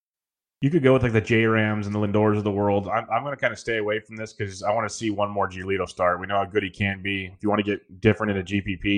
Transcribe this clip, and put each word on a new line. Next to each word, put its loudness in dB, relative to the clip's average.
You 4
could 2
go 6
with, 4
like, 0
the 4
J-Rams 2
and -4
the 0
Lindors 2
of -2
the 0
world. 0
I'm, -4
I'm 0
gonna -6
kinda -2
stay -4
away -2
from -16
this -12
'cause -8
I 0
wanna -2
see -4
one -2
more -2
Giolito -4
start. 0
We -8
know 0
how 2
good -2
he -4
can -4
be. -4
If -18
you -2
wanna 2
get -6
different 4
in -2
a -4
G -2
P -6
P, -2